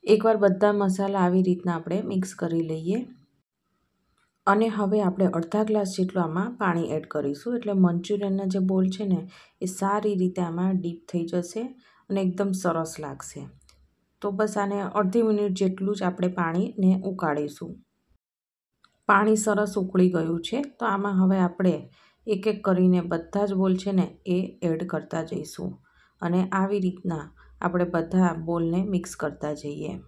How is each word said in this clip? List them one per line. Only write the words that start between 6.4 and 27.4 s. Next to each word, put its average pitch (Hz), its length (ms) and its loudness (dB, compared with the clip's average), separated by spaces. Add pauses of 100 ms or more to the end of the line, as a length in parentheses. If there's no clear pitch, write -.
પાણી 170 380 0
એડ 156 160 -6
કરીશું, 147 440 -4
એટલે 214 160 -4
મંચુરિયનના 196 800 0
જે 196 60 0
બોલ 190 300 2
છે 202 160 -6
ને 185 140 2 (420)
એ 185 60 -4 (100)
સારી 208 440 0
રીતે 185 200 -2
આમાં 180 360 0
ડીપ 170 220 -6 (120)
થઈ 170 200 -2
જશે 180 320 -4 (460)
અને 196 120 -2
એકદમ 190 300 0 (100)
સરસ 165 320 -2 (100)
લાગશે. 139 380 -12 (800)
તો 208 100 -2
બસ 208 260 0
આને 202 240 0
અડધી 196 480 2
મિનિટ 208 320 2
જેટલું 190 340 0
જ 196 80 -4
આપણે 180 260 0 (100)
પાણીને 185 520 2 (200)
ઉકાળીશું. 151 600 -4 (1400)
પાણી 214 360 6
સરસ 208 320 0
ઉકળી 185 380 4
ગયું 165 320 0
છે, 247 140 -2 (160)
તો - 80 -6
આમાં 196 360 0
હવે 190 260 4
આપણે 180 280 0 (520)
એક 208 200 -2
એક 214 200 -2
કરીને 185 340 4
બધા 175 480 -2
જ 196 40 -2
બોલ 190 300 2
છે 202 80 -2
ને 185 160 2 (300)
એ - 20 2 (300)
એડ 165 180 -2
કરતા 180 360 -4
જઈશું. 180 460 -8 (520)
અને 175 180 0 (200)
આવી 196 200 0
રીતના 180 460 -4 (360)